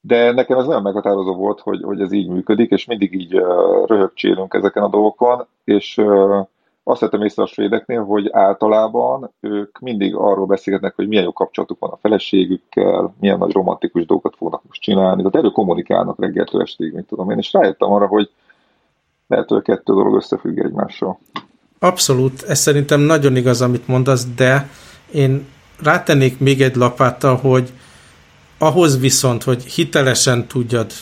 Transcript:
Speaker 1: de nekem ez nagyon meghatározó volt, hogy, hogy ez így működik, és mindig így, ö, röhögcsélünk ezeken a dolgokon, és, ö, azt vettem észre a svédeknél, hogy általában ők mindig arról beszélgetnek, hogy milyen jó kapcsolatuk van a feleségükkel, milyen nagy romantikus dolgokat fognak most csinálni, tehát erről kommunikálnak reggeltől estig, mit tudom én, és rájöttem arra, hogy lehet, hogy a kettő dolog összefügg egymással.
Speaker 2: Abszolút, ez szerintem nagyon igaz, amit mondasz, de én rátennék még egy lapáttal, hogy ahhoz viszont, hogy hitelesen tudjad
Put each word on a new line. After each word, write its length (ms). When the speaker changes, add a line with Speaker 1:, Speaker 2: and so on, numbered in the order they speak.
Speaker 1:
de 300
nekem 260
ez 80
nagyon 160
meghatározó 540
volt, 240
hogy, 240
hogy 180
ez 100
így 160
működik, 440
és 140
mindig 280
így, 220
ö, 520
röhögcsélünk 680
ezeken 300
a 60
dolgokon, 580
és, 340
ö, 420
azt 180
vettem 200
észre 220
a 40
svédeknél, 560
hogy 280
általában 1080
ők 400
mindig 360
arról 300
beszélgetnek, 500
hogy 120
milyen 160
jó 100
kapcsolatuk 460
van 100
a 120
feleségükkel, 1160
milyen 180
nagy 160
romantikus 520
dolgokat 320
fognak 300
most 140
csinálni, 360
tehát 180
erről 160
kommunikálnak 680
reggeltől 420
estig, 320
mit 120
tudom 240
én, 80
és 160
rájöttem 380
arra, 160
hogy 220
lehet, 220
hogy 80
a 40
kettő 320
dolog 220
összefügg 440
egymással. 600
Speaker 2:
Abszolút, 640
ez 160
szerintem 400
nagyon 360
igaz, 260
amit 260
mondasz, 380
de 340
én 340
rátennék 560
még 220
egy 140
lapáttal, 600
hogy 360
ahhoz 420
viszont, 440
hogy 200
hitelesen 840
tudjad 440